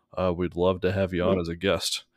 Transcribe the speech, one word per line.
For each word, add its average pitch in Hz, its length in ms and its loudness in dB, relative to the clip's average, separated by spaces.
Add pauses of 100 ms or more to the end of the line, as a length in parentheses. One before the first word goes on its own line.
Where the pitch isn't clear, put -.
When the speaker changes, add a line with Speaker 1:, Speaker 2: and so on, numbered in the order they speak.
(160)
Speaker 1:
uh, 92 200 0
we'd 85 200 -2
love 90 260 2
to 92 100 2
have 98 220 0
you 87 100 0
on 95 140 2
Speaker 2:
Yep. 90 40 0
Speaker 1:
as 85 80 -4
a 85 60 -6
guest. 87 480 -2 (140)